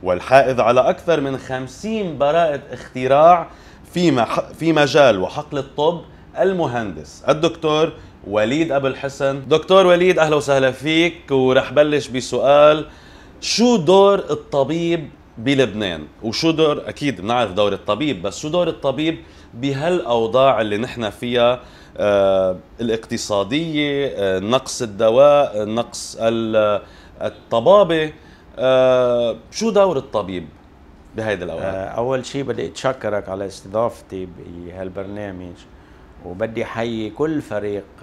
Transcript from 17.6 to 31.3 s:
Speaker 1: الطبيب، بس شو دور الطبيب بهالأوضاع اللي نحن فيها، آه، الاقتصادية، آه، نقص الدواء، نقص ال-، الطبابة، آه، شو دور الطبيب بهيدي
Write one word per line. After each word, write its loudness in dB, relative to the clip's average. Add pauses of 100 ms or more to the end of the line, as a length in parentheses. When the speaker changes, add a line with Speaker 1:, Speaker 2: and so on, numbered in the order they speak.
Speaker 1:
الطبيب، -4
بس -8
شو -8
دور 0
الطبيب -4 (340)
بهالأوضاع 0
اللي -2
نحن -6
فيها، 0 (380)
آه، 2 (240)
الاقتصادية، -4
آه، -2
نقص -2
الدواء، 4
نقص -8
ال-، 0 (400)
الطبابة، 2 (440)
آه، 2 (160)
شو -4
دور 2
الطبيب -6 (680)
بهيدي -4